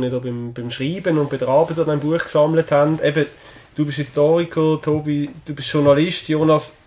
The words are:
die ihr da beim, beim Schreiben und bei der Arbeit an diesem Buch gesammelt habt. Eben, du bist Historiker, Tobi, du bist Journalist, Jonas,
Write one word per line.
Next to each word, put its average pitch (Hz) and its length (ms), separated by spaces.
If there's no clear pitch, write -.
die 127 60
ihr 123 40
da 123 80
beim, 120 340
beim 120 180
Schreiben 165 480
und 143 120
bei 135 80
der 123 100
Arbeit 160 300
an 160 80
diesem 151 140
Buch 160 220
gesammelt 160 480
habt. 151 320
Eben, 147 220
du 151 120
bist 143 100
Historiker, 156 840
Tobi, 147 480
du 151 80
bist 139 180
Journalist, 147 560
Jonas, 156 460